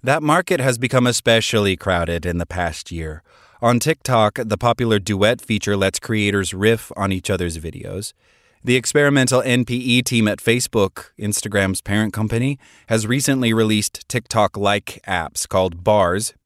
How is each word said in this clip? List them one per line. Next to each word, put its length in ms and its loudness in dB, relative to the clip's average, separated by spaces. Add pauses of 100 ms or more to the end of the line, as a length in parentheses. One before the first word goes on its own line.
That 180 0
market 360 0
has 200 0
become 280 2
especially 680 2
crowded 500 -2
in 120 -2
the 80 -4
past 440 -6
year. 320 -10 (380)
On 180 2
TikTok, 640 0
the 140 -2
popular 400 2
duet 420 2
feature 360 -2
lets 240 0
creators 520 0
riff 440 0
on 160 -2
each 180 -4
other's 280 -2
videos. 540 -10 (520)
The 100 2
experimental 680 2
N 220 2
P 120 -4
E 260 0
team 240 2
at 140 -2
Facebook, 760 0
Instagram's 640 -2
parent 320 -2
company, 460 -2 (300)
has 180 0
recently 460 0
released 560 0
TikTok-like 1000 -2
apps 420 -4
called 360 -2
Bars 500 2 (120)